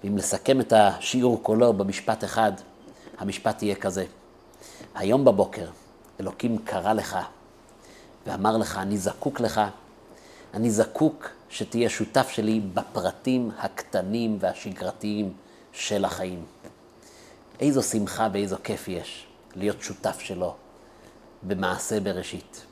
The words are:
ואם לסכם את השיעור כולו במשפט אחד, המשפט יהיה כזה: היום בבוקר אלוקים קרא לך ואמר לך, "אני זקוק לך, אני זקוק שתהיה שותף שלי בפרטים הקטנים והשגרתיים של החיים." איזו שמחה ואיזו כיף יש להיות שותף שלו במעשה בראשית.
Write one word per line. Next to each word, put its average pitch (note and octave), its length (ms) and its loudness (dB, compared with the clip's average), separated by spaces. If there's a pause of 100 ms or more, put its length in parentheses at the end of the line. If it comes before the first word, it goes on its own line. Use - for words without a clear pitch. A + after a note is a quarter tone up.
ואם G2+ 140 0
לסכם C3 420 2
את A#2 140 2
השיעור A2+ 680 6
כולו A#2 300 6
במשפט G2 500 -2
אחד, G#2+ 280 2 (680)
המשפט G2 460 -2
יהיה G2+ 120 0
כזה: F#2+ 300 -2 (920)
היום B2 300 4
בבוקר G2+ 420 4 (520)
אלוקים G2+ 380 -2
קרא F#2+ 360 -2
לך G2 240 -2 (1080)
ואמר G2+ 300 0
לך, G2+ 200 -2
"אני G2 200 -2
זקוק G2+ 420 -4
לך, A2 220 0 (920)
אני A2+ 180 0
זקוק - 580 0 (200)
שתהיה A#2 400 -2
שותף B2 400 0
שלי A2 320 0 (120)
בפרטים A2 840 -2
הקטנים G#2+ 800 -2
והשגרתיים F#2+ 920 -4 (380)
של G2+ 340 -2
החיים." F2 400 -4 (1120)
איזו C3+ 240 4
שמחה A2 500 0
ואיזו G2 300 0
כיף - 240 -6
יש F2 400 -8 (280)
להיות G2 260 -2
שותף - 380 -6
שלו F2+ 360 -6 (880)
במעשה F#2+ 560 -2
בראשית. - 720 -8